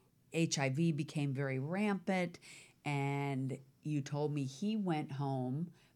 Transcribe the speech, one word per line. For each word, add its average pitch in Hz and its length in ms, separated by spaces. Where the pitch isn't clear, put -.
H 160 260
I 135 100
V 165 220
became 143 420
very 131 260
rampant, 185 800
and 139 720
you 151 180
told 147 320
me 147 100
he 202 320
went 160 360
home 135 560